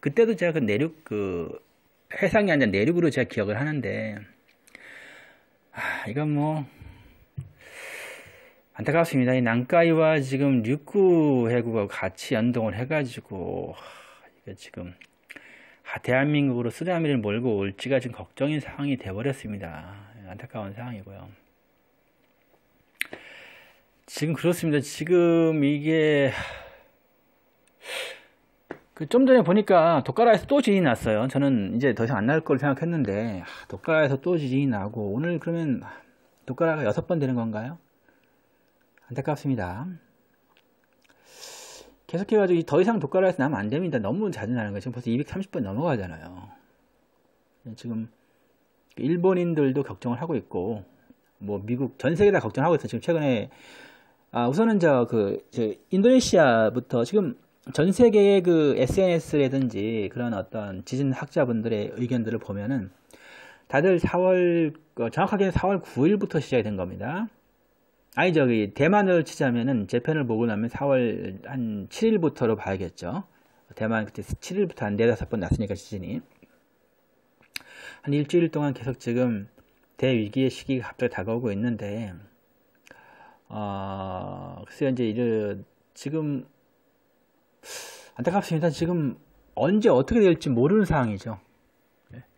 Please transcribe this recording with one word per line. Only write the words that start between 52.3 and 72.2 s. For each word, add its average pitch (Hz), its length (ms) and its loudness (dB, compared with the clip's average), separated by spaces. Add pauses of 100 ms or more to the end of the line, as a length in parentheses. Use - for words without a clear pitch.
다 185 80 2
걱정하고 147 380 2
있어요. - 100 -2
지금 117 140 -6
최근에, 143 500 0 (800)
아, 120 180 0
우선은 214 300 2
저 143 320 4
그, 101 400 0
저 110 240 -2 (160)
인도네시아부터 127 1120 4
지금 190 320 0 (380)
전 165 160 2
세계의 202 520 6
그 160 360 4
에스엔에스라든지 131 1300 0
그런 120 220 -4
어떤 101 500 -8
지진 135 280 -2
학자분들의 117 840 -2
의견들을 117 420 -2
보면은 101 540 -6 (760)
다들 170 320 2
사월, 175 720 2 (280)
어, 117 100 -2
정확하게는 190 400 0
사월 185 300 0
구 127 260 0
일부터 196 320 2
시작이 131 240 0
된 104 140 -4
겁니다. 98 500 -6 (880)
아니, 175 180 2
저기 120 400 4
대만을 180 520 4
치자면은 120 640 0
재팬을 143 380 0
보고 113 200 0
나면 110 240 -2
사월 107 720 0
한 113 460 -6
칠 220 220 2
일부터로 139 440 2